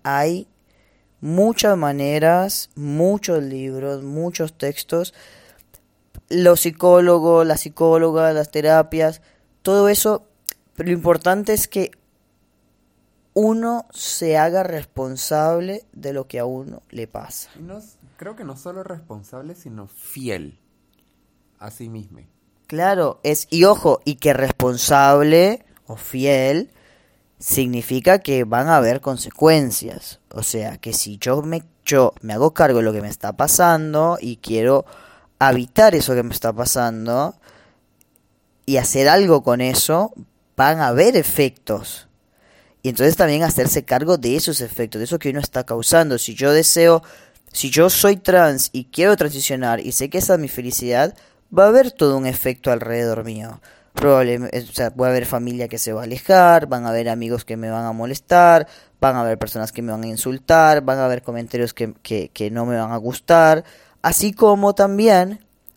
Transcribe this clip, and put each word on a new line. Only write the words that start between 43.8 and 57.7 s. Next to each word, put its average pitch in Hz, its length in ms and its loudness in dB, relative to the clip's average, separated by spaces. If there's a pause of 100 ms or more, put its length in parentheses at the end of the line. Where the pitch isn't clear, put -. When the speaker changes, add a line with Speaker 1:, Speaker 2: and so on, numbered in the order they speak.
Speaker 1:
cargo 151 360 0
de 123 160 -2
esos 156 260 -4
efectos, 113 380 -8
de 117 60 -6
eso 170 120 -4
que 143 140 -6
uno 143 80 -6
está 127 260 -6
causando. 131 540 0
Si 110 160 -10
yo 143 180 0
deseo, 165 480 4 (500)
si 135 200 -8
yo 160 180 4
soy 202 280 2
trans 170 560 2
y 127 120 -8
quiero 196 320 2
transicionar 135 640 -4
y - 120 -10
sé 139 200 -6
que 185 80 -4
esa 185 160 0
es 165 40 0
mi 143 100 -8
felicidad, 123 680 -4 (420)
va 190 80 8
a 208 40 6
haber 254 220 4
todo 139 260 0
un 131 80 -4
efecto 127 460 -4
alrededor 117 520 -4
mío. 113 360 -14 (340)
Probable-, 127 560 2 (200)
o - 40 -16
sea, 117 180 -4
puede 127 200 0
haber 123 140 -2
familia 123 420 -6
que 117 100 -12
se 110 160 -6
va 110 80 -6
a - 20 -10
alejar, 165 640 4
van 123 180 -4
a 117 40 -4
haber 117 200 -2
amigos 117 340 -6
que 113 140 -12
me 113 120 -8
van 113 160 -6